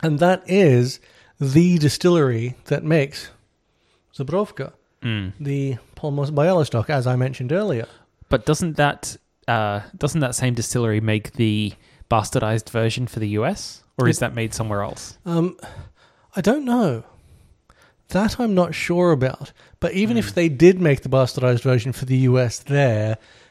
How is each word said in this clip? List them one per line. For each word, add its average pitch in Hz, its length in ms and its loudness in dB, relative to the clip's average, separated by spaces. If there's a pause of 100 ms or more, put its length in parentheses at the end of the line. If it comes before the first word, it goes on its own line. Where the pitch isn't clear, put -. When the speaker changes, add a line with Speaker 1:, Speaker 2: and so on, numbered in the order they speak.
Speaker 1:
And 151 160 0
that 180 260 2
is 135 540 4 (400)
the 165 380 4
distillery 139 800 2 (100)
that - 180 -2
makes 151 460 0 (840)
Zubrovka, 165 600 -6 (280)
Speaker 2:
Mm. 107 380 -4
Speaker 1:
the 139 380 -4 (180)
Polmos 143 340 -4
Bialystok, 151 600 2
as 131 180 0
I 123 80 0
mentioned 127 380 -2
earlier. 170 340 -2 (400)
Speaker 2:
But - 180 0
doesn't 156 300 0
that, - 400 -2 (320)
uh, 107 320 0 (180)
doesn't 147 220 -2
that 131 160 -2
same 127 200 0
distillery 113 440 -2
make 107 340 -2
the 107 380 0 (400)
bastardized 110 600 -2
version 113 360 -2
for - 120 -10
the 107 100 -4
U 104 160 -2
S? - 380 -8 (140)
Or 127 120 2
is - 80 2
Speaker 1:
It - 40 -4
Speaker 2:
that 120 120 -4
made 113 220 -4
somewhere 107 260 -4
else? - 460 -12
Speaker 1:
Um, 170 280 -2 (800)
I 190 60 -4
don't 269 240 0
know. 208 380 0 (1080)
That 202 300 -2
I'm 226 160 0
not 170 180 2
sure 175 380 0
about. 131 400 -2 (280)
But - 140 -2
even 214 240 0
if - 120 -2
Speaker 2:
Hmm. - 40 -14
Speaker 1:
they 170 160 2
did 175 320 6
make 147 220 2
the 139 60 -6
bastardized 127 520 2
version 127 320 0
for - 120 -8
the 131 120 0
U 127 220 4
S 120 180 -2
there, 113 640 0 (320)